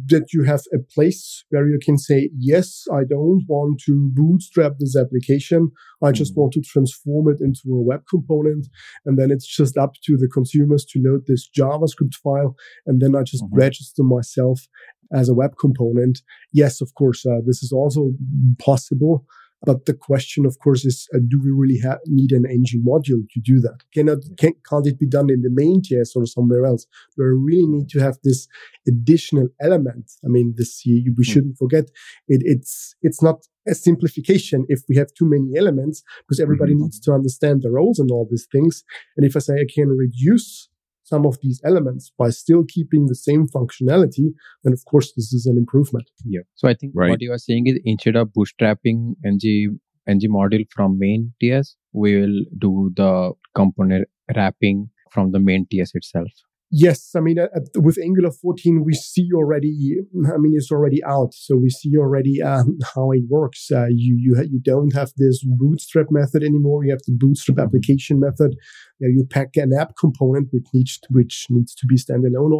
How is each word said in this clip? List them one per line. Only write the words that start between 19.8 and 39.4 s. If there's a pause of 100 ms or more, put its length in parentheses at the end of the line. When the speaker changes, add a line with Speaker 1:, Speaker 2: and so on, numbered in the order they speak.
Speaker 1:
the
question,
of
course,
is,
uh, (100)
do
we
really
ha-,
need
an
N
G
module (100)
to
do
that? (120)
Cannot,
Speaker 2:
Yeah.
Speaker 1:
can, (160)
can't
it
be
done
in
the
main
T
S
or
somewhere
else? (300)
Do
I (160)
really
need
to
have
this (400)
additional (120)
element? (120)
I
mean,
this,
you,
we
Speaker 2:
Hmm.
Speaker 1:
shouldn't
forget (420)
it,
it's,
it's
not (200)
a
simplification
if
we
have
too
many
elements, (240)
because
everybody
Speaker 2:
Mm-hmm.
Speaker 1:
needs
to
understand
the
roles
and
all
these
things. (320)
And
if
I
say